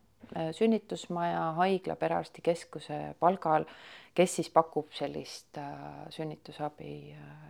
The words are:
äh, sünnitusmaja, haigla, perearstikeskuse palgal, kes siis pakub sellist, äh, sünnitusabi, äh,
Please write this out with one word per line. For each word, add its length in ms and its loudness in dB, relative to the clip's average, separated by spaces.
äh, 280 -4
sünnitusmaja, 1040 0
haigla, 420 2
perearstikeskuse 1200 -2
palgal, 480 4
kes 240 4
siis 140 0
pakub 440 4
sellist, 640 -8
äh, 500 -10
sünnitusabi, 840 -8
äh, 400 -18